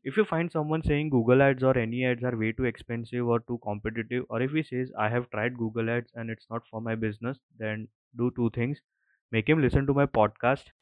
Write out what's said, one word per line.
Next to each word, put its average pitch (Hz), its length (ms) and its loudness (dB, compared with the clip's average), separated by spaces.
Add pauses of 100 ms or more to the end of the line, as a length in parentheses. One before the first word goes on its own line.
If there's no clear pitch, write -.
if 135 140 -2
you 208 80 4
find 170 260 -2
someone 156 300 -2
saying 151 260 0
Google 127 320 6
ads 135 220 4
or 131 160 4
any 120 260 -2
ads 120 180 0
are 123 140 -2
way 110 160 0
too 127 140 -2
expensive 117 600 -6
or 117 140 2
too 120 220 -6
competitive, 110 640 -4
or 117 140 -2
if 131 80 0
he 156 120 -2
says, 127 360 -6
"I 107 100 0
have 120 220 -2
tried 117 260 -2
Google 113 320 -4
ads 117 260 -4
and 117 140 -10
it's 113 220 -12
not - 200 -8
for 110 120 -10
my 113 120 -4
business," 113 440 -6 (180)
then 107 320 -6 (300)
do 123 180 2
two 117 140 0
things. 123 320 -4 (500)
Make 113 160 2
him 156 140 4
listen 135 240 4
to 139 80 2
my 139 100 4
podcast 117 600 2 (180)